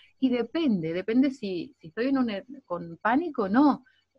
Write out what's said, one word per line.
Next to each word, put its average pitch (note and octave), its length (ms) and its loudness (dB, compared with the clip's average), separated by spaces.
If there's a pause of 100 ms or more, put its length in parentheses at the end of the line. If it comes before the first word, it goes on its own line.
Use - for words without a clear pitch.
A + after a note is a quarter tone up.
(200)
Y C4 80 2
depende, A#3 640 0
depende A#3 380 2
si, G3 480 -8
si E3 100 -20
estoy A3+ 200 -4
en C#4 100 2
un, B3 120 0 (360)
con E3+ 320 -10
pánico, B3+ 500 0
no, B3+ 360 4 (340)